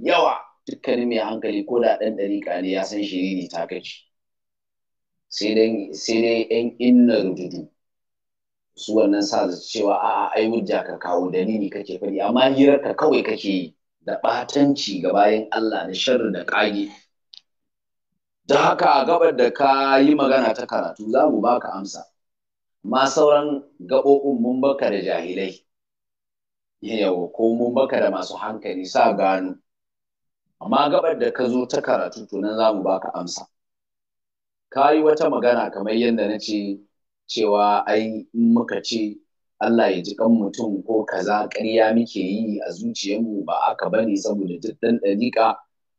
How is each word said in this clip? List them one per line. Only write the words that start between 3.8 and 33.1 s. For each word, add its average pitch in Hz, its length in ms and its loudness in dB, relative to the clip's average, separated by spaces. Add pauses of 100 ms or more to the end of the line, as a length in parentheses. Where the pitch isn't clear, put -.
Sai 107 260 -4
dai, 110 380 0
sai 113 280 -2
dai 117 300 0
ƴan 117 280 -2
inna 123 440 6
rududu. 90 460 -6 (1080)
Su 107 200 -8
wannan 101 280 4
sa 101 280 -2
su 90 100 -10 (180)
cewa, 101 160 2
a'a, 104 400 -2
ai 110 140 2
hujja 101 360 -2
ka 82 120 -10
kawo, 87 340 -2
dalili 101 400 -2
kake - 300 -10
faɗi, 98 180 -4
amma 117 300 2
hirar 139 340 6
ka 107 100 -4
kawai 113 300 2
kake 107 260 -4
yi 90 260 -4 (280)
da 95 200 -6
ɓatanci 123 800 0
ga 92 100 -2
bayan 107 380 2
Allah, 107 360 -2
da 92 60 -10
sharri 113 400 0
da 87 100 -6
ƙage. 101 460 -2 (1600)
Da 139 100 4
haka, 175 280 2 (160)
a 131 40 0
gabar 165 320 4
da - 140 4
ka 135 460 2
yi 143 180 6
magana 135 380 2
ta - 120 -6
karatu, 107 440 -6
za 127 200 4
mu 110 120 0
baka 117 320 0
amsa. 95 300 -12 (800)
Amma 131 240 0
sauran 147 560 4 (160)
gaɓoɓin 139 600 2
mun 127 200 0
baka 135 280 0
da 101 120 -2
jahilai. 90 640 -6 (1160)
Yau, 95 500 -2
ko 113 240 2
mun 117 180 0
baka 131 260 0
da 104 120 2
masu 92 240 -6
hankali, 104 500 -8
sa 117 280 2
gano. 95 420 0 (1040)
Amma 139 300 0
gabar 160 300 0
da 117 120 0
ka 123 160 -2
zo 127 180 0
ta 143 160 -2
karatu, 110 460 -4
to, 95 140 -8
nan 107 160 -4
za 110 160 4
mu 92 100 -4
baka 90 300 -2